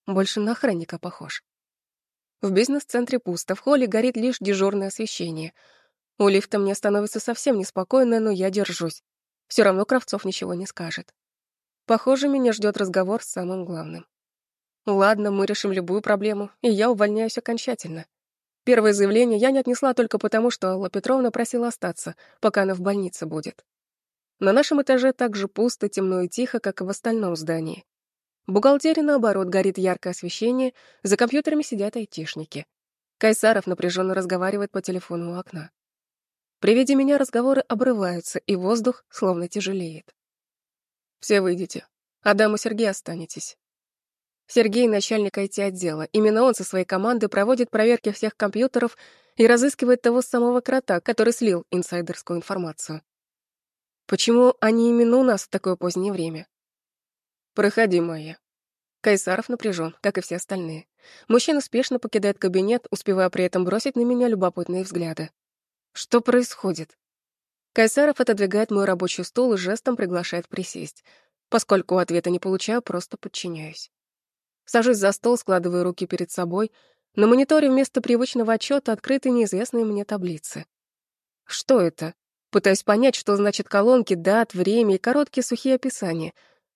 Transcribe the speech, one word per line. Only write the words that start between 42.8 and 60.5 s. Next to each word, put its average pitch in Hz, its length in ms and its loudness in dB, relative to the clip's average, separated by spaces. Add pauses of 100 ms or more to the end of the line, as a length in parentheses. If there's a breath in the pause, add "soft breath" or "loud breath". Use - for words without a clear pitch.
останетесь». - 680 -10 (880)
Сергей — 233 420 2
начальник 208 480 -2
I 196 120 -4
T-отдела. 180 640 -6
Именно 214 300 4
он 254 120 4
со 185 100 -8
своей 185 220 -4
командой 208 420 0
проводит 233 420 0
проверки 220 420 2
всех 214 220 -4
компьютеров 233 640 0 (400 soft breath)
и 226 100 6
разыскивает 247 540 4
того 240 220 2
самого 240 400 0
крота, 233 400 0
который 226 320 2
слил 185 360 0
инсайдерскую 175 680 -4
информацию. 165 640 -8 (1040)
Почему 240 560 4
они 233 260 4
именно 233 300 4
у 269 40 6
нас 240 200 2
в - 80 -18
такое 185 260 -2
позднее 180 380 -4
время? 160 340 -8 (1080)
«Проходи, 208 420 2
Майя». 160 380 -6 (600)
Кайсаров 196 480 0
напряжён, 180 520 -4
как 202 160 -2
и - 40 -4
все - 160 -8
остальные. 170 500 -10 (400 soft breath)